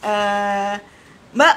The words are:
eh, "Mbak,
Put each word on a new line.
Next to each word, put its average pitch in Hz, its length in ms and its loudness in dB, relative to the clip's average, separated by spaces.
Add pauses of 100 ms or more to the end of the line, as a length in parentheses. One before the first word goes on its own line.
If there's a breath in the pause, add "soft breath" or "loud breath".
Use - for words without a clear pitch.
eh, 202 680 -2 (600 loud breath)
"Mbak, 302 220 4